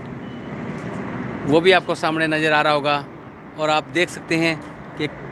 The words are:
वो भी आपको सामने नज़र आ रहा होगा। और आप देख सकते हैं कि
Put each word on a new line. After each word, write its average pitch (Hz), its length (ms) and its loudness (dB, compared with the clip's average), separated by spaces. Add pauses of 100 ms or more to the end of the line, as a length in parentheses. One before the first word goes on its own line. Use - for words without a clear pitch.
(1500)
वो 151 160 6
भी 190 100 6
आपको 170 240 4
सामने 160 320 0
नज़र 156 240 4
आ 151 100 6
रहा 151 120 4
होगा। 143 320 2 (540)
और 156 100 0
आप 151 180 2
देख 165 220 2
सकते - 260 -4
हैं 160 200 2 (420)
कि 151 100 -2 (240)